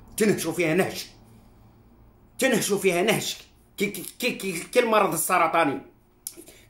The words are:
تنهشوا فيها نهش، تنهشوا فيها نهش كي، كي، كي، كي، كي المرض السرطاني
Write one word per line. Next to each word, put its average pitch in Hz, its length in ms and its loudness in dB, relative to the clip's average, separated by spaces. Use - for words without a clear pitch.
تنهشوا 180 340 2
فيها 165 220 0
نهش، 170 340 -2
تنهشوا 240 380 2
فيها 180 240 2
نهش - 360 0
كي، 208 80 0
كي، 175 180 -6
كي، 247 120 -2
كي، 180 280 -6
كي 208 200 0
المرض 214 340 2
السرطاني 165 680 0